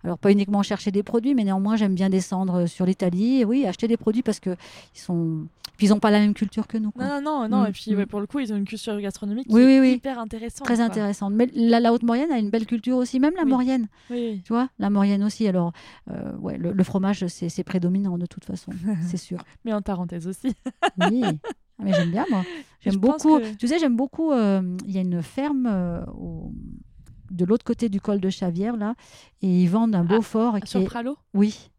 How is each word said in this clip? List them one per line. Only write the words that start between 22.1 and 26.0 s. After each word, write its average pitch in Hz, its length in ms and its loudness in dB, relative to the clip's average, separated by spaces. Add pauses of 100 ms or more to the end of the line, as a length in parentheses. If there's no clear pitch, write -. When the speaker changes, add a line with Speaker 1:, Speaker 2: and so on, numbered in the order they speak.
Speaker 1:
bien, 233 180 0
moi. 190 120 0
Speaker 2:
Et 349 120 -8 (280)
Speaker 1:
J'aime 196 100 0
Speaker 2:
je 196 80 0
pense 285 240 2
Speaker 1:
beaucoup. 311 160 6
Speaker 2:
que 220 160 -8
Speaker 1:
Tu 240 100 -4
sais, 320 140 2
j'aime 262 160 2
beaucoup, 294 340 -2
euh, 196 460 0 (100)
il 196 80 -8
y 190 40 -2
a - 20 -2
une 175 220 -2
ferme, 269 460 -2
euh, 180 360 -2 (120)